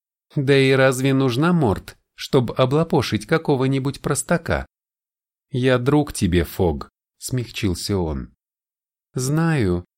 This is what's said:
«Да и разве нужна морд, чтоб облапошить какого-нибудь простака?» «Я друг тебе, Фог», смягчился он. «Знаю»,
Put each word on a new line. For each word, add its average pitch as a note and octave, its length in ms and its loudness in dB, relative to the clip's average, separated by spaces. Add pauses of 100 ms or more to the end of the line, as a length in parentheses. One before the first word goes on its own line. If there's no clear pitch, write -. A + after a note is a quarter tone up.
(360)
«Да C#3 220 2
и C3+ 140 4
разве C3+ 420 2
нужна C3+ 400 2
морд, B2 440 0 (180)
чтоб - 440 0
облапошить C3 640 0
какого-нибудь C3+ 760 -2
простака?» C#3+ 640 -2 (840)
«Я B2+ 280 0
друг C#3 360 0
тебе, F2 300 2
Фог», D#2+ 460 -2 (280)
смягчился G#2 800 -4
он. D2+ 360 -6 (800)
«Знаю», C3 720 0 (120)